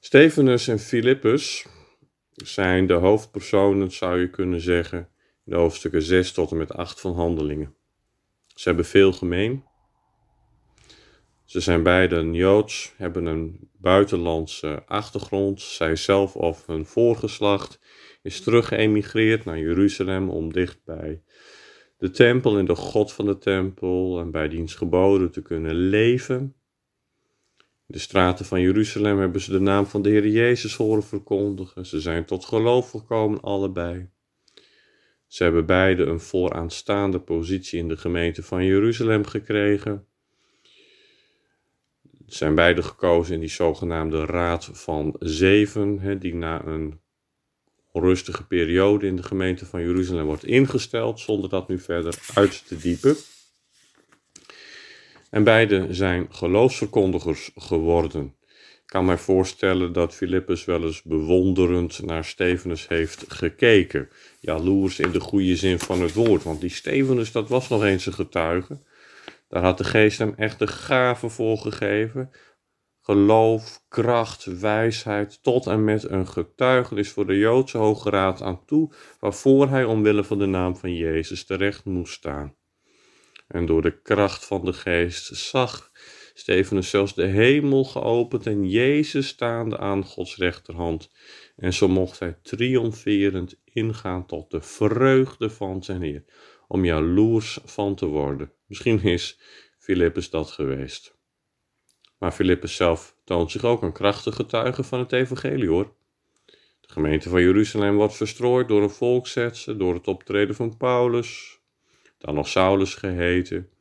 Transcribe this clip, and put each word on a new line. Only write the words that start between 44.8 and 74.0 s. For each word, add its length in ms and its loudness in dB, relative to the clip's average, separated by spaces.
Zeven, 800 2
hè, 180 -4
die 180 -8
na 300 -6
een 340 -8
onrustige 560 0
periode 600 2
in 80 -2
de 80 -8
gemeente 420 -4
van 160 -8
Jeruzalem 440 -2
wordt 200 -6
ingesteld, 760 0
zonder 300 -4
dat 180 -4
nu 120 -4
verder 400 -6
uit 340 2
te 100 -10
diepen. 380 0
En 100 2
beide 460 6
zijn 400 0
geloofsverkondigers 1300 0
geworden. 800 -2
Ik 340 -20
kan 200 -2
mij 120 4
voorstellen 760 0
dat 220 0
Filippus 500 -4
wel 180 -2
eens 180 -6
bewonderend 1040 0
naar 200 -6
Stefanus 640 -4
heeft 400 -4
gekeken. 800 2
Jaloers 600 0
in 120 -2
de 80 0
goede 360 0
zin 240 0
van 220 -2
het 120 -2
woord, 300 2
want 180 -6
die 80 -6
Stefanus, 640 -2
dat 180 -6
was 200 -2
nog 140 0
eens 220 0
een 80 -6
getuige. 680 -4
Daar 160 -2
had 140 4
de 60 -6
Geest 340 4
hem 200 -2
echt 220 -4
de 80 0
gave 600 -2
voor 280 -2
gegeven. 760 -4
Geloof, 880 4
kracht, 560 -2